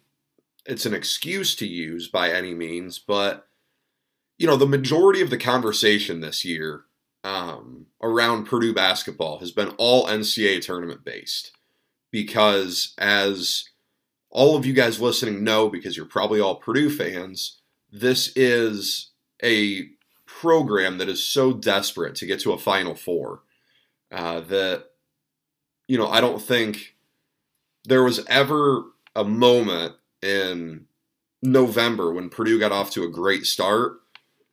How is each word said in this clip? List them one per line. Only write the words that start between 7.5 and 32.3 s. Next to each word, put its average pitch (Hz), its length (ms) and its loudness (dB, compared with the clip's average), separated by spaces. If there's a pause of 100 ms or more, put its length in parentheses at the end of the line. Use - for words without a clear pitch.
around 117 440 2
Purdue 113 280 0
basketball 92 640 -2
has 90 120 -10
been 101 260 -4
all 123 300 4
N 107 160 -2
C 107 240 0
A 95 100 2
A 85 40 -6
tournament 87 420 -10
based, - 480 -12 (580)
because 104 880 0
as 101 680 0 (640)
all 147 260 6
of 135 100 0
you 131 60 0
guys 117 300 2
listening 113 420 -2
know, 110 240 4
because 90 300 -8
you're 80 80 -10
probably 104 340 0
all 98 160 2
Purdue 139 340 -2
fans, 92 680 -8 (340)
this 123 420 0
is 120 760 0 (340)
a 104 460 0 (360)
program 104 760 2
that 92 100 -4
is 87 120 -4
so 131 300 2
desperate 98 640 -2
to - 100 -10
get 95 140 -4
to - 140 0
a 87 40 -6
Final 92 380 -2
Four, 76 460 -8 (680)
uh, 85 300 -6
that, 92 460 -2 (1040)
you 127 80 2
know, 107 100 0
I 113 140 2
don't 117 200 0
think 113 540 -4 (880)
there 131 200 4
was 123 240 0
ever 135 580 2 (280)
a 110 120 0
moment 107 680 4 (280)
in 90 640 -4 (560)
November 117 720 4
when 90 160 -8
Purdue 110 280 0